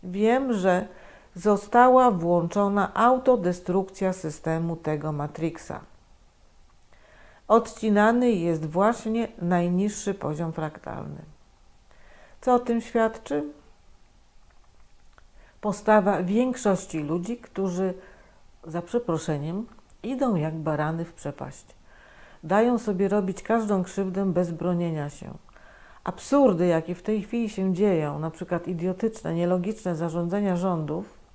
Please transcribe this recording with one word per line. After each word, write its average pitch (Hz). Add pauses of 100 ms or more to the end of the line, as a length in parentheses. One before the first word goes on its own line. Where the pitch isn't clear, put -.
Wiem, 226
że 190 (480)
została 240
włączona 180
autodestrukcja 202
systemu 165
tego 156
Matrixa. 151 (1700)
Odcinany 226
jest 165
właśnie 220 (140)
najniższy 180
poziom 160
fraktalny. - (1200)
Co 254
o 240
tym 233
świadczy? 233 (2250)
Postawa 190
większości 202
ludzi, 175
którzy, 190 (680)
za 165
przeproszeniem, 170 (380)
idą 247
jak 156
barany 160
w 165
przepaść. - (800)
Dają 220
sobie 202
robić 190
każdą 214
krzywdę 190
bez 175
bronienia 170
się. - (720)
Absurdy, 196
jakie 165
w -
tej 214
chwili 233
się 190
dzieją, 160
na 160
przykład 175
idiotyczne, 185
nielogiczne 180
zarządzenia 175
rządów. 170 (140)